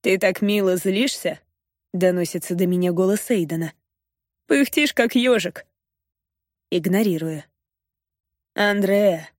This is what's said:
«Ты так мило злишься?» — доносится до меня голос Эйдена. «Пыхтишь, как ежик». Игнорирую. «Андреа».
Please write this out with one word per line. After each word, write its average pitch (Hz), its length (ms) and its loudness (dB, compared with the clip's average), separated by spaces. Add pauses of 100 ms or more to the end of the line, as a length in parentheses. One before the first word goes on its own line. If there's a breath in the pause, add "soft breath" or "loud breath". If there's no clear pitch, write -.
«Ты 190 160 2
так 185 240 0
мило 202 340 0
злишься?» — 190 640 -2 (540)
доносится 180 600 -2
до 180 120 0
меня 180 260 0
голос 190 380 0
Эйдена. 165 420 -2 (760)
«Пыхтишь, 285 460 2
как 233 220 0
ежик». 240 500 0 (1080)
Игнорирую. 165 720 -2 (1080)
«Андреа». 202 760 2 (100)